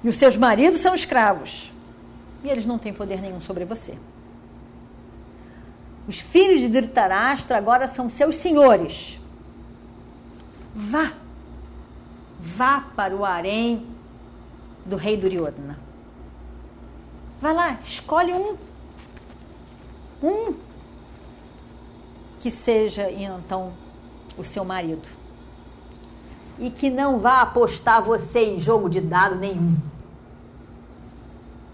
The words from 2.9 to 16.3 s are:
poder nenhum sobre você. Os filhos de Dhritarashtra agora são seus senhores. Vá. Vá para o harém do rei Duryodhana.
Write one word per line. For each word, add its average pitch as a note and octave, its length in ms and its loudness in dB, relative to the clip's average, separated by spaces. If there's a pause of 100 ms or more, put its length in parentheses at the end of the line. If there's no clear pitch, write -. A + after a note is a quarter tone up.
poder G3 280 -8
nenhum F#3 180 -12
sobre F3 240 -8
você. F#3 340 -12 (2000)
Os G#3 120 -10
filhos F#4 400 6
de B3 80 0
Dhritarashtra A#3+ 920 2
agora A#3+ 300 2
são B3 220 -6
seus D#4 260 0
senhores. C4+ 840 4 (1600)
Vá. A3 380 -2 (1300)
Vá A#3+ 420 0 (140)
para F#3+ 200 -4
o G3+ 100 -4
harém G#3 600 -2 (1000)
do F#3+ 100 -6
rei G#3 220 -2
Duryodhana. D#3 680 -6 (1500)